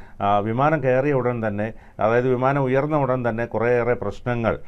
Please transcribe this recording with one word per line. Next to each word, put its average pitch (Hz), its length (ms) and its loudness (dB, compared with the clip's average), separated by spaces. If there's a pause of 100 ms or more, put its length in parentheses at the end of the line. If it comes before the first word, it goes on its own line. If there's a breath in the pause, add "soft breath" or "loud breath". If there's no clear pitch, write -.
(200 loud breath)
ആ, 101 180 2
വിമാനം 127 460 0
കയറിയ 135 280 2
ഉടൻ 120 340 0
തന്നെ, 104 260 -4 (280 soft breath)
അതായത് 120 280 2
വിമാനം 131 340 2
ഉയർന്ന 135 340 0
ഉടൻ 127 320 0
തന്നെ 113 160 -2
കുറേയേറെ 117 500 0
പ്രശ്നങ്ങൾ 110 720 -2